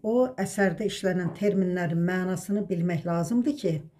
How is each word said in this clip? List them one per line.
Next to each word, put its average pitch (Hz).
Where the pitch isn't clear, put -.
o 240
əsərdə 196
işlənən 180
terminlərin 180
mənasını 185
bilmək 170
lazımdır 233
ki, 170